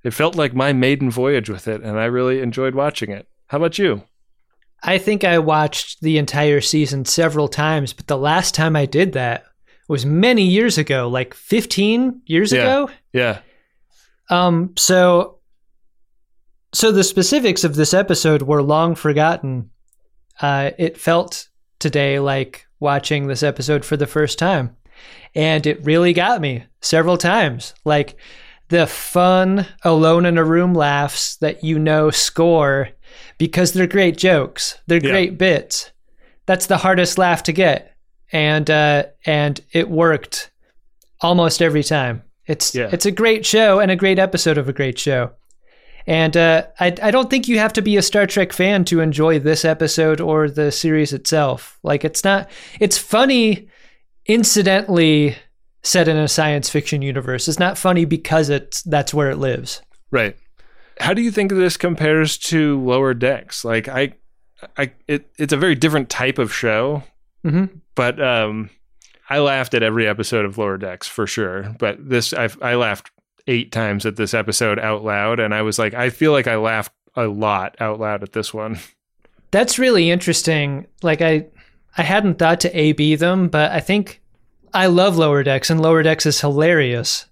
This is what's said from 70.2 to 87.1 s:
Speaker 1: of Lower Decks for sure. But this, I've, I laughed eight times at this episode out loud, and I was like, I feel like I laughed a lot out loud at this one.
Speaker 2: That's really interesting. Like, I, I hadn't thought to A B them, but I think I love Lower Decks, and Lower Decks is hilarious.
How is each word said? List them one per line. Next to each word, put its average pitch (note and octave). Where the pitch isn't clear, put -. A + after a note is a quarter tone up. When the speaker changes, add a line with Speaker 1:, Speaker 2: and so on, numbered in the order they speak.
Speaker 1:
of G2
Lower G2+
Decks F#2+
for G#2+
sure. G2
But G#2+
this, B2
I've, A#2
I A#2+
laughed A2+
eight B2
times G#2
at G#2+
this G#2+
episode A2
out G#2+
loud, G#2+
and G#2+
I G#2+
was G#2+
like, A2
I B2
feel D#3
like C3+
I A2+
laughed A2
a A#2
lot G#2
out A2
loud G#2
at G2
this A2
one. A2
Speaker 2:
That's A#3
really A3+
interesting. D#3
Like, D#3+
I, D#3
I F3+
hadn't F#3+
thought E3+
to F3
A D3+
B D3+
them, F3
but D3+
I D#3+
think G3
I F#3+
love F3+
Lower D3
Decks, C3+
and D#3+
Lower D#3+
Decks D#3
is D3
hilarious. C#3+